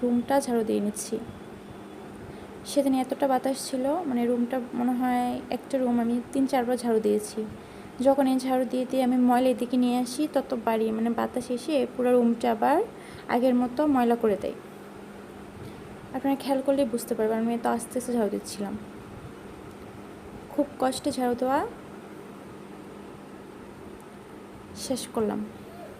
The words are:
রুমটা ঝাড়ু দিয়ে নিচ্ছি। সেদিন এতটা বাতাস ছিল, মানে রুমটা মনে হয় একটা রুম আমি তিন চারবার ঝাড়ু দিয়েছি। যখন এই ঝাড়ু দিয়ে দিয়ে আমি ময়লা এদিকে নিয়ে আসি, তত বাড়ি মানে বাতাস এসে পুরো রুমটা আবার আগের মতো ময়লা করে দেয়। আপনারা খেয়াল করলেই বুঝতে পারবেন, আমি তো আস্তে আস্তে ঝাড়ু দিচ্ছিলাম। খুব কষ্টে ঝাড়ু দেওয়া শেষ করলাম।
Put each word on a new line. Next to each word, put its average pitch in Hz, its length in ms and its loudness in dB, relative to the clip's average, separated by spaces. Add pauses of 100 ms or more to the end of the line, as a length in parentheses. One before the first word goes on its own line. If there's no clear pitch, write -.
রুমটা 247 380 4
ঝাড়ু 240 240 2
দিয়ে 208 160 2
নিচ্ছি। 214 380 -2 (1500)
সেদিন 269 300 4
এতটা 262 340 2
বাতাস 262 420 0
ছিল, 269 240 0 (120)
মানে 240 200 2
রুমটা 240 340 2 (140)
মনে 240 180 2
হয় 247 480 0 (100)
একটা 254 280 -2
রুম 240 220 4
আমি 240 200 2 (120)
তিন 269 140 4
চারবার 247 300 2
ঝাড়ু 233 240 2
দিয়েছি। 214 440 2 (560)
যখন 269 260 6
এই 262 120 4
ঝাড়ু 262 260 2
দিয়ে 254 260 0
দিয়ে 262 140 2
আমি 254 120 4
ময়লা 247 320 6
এদিকে 247 280 2
নিয়ে 247 220 4
আসি, 254 340 0
তত 262 320 0
বাড়ি 220 260 2
মানে 226 200 0
বাতাস 233 400 -2
এসে 247 360 2 (100)
পুরো 247 160 4
রুমটা 233 400 6
আবার 254 300 4 (460)
আগের 247 260 4
মতো 247 320 2
ময়লা 240 300 6
করে 220 260 4
দেয়। - 100 -2 (1600)
আপনারা 277 220 2
খেয়াল 269 300 0
করলেই 277 180 6
বুঝতে 240 300 -2
পারবেন, 220 240 2
আমি 233 240 2
তো 247 60 2
আস্তে 233 300 -2
আস্তে 240 140 -2
ঝাড়ু 226 160 4
দিচ্ছিলাম। 202 500 -4 (1700)
খুব 285 160 2 (120)
কষ্টে 262 340 0
ঝাড়ু 247 220 0
দেওয়া 269 320 2 (3000)
শেষ - 380 -4
করলাম। 214 300 0 (560)